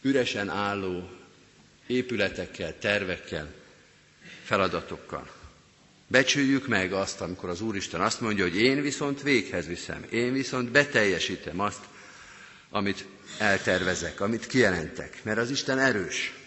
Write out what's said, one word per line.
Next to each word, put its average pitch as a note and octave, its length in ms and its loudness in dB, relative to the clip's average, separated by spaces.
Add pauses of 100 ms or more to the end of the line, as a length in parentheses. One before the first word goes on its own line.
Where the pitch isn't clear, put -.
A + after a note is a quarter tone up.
üresen A#2+ 480 2
álló F#2 600 -2 (760)
épületekkel, G2 920 -2
tervekkel, F2+ 720 -2 (880)
feladatokkal. E2+ 880 -2 (760)
Becsüljük C3+ 600 4
meg F#2+ 260 2
azt, F#2+ 280 -2
amikor F2+ 280 -6
az F2 120 -4
Úristen G2 400 -4
azt A2 200 0
mondja, G#2+ 220 2
hogy F2+ 140 0
én C3+ 240 4
viszont C#3 400 -4
véghez G2+ 460 0
viszem, D#2+ 420 -8
én A#2+ 240 0
viszont B2+ 380 -2
beteljesítem G2+ 880 2
azt, G2+ 220 -2 (880)
amit G2+ 360 -2 (320)
eltervezek, F#2 840 2
amit A2 260 -2
kijelentek. E2+ 760 2
Mert A2 140 0
az A#2 120 0
Isten C3+ 300 0
erős. A#2+ 540 0 (140)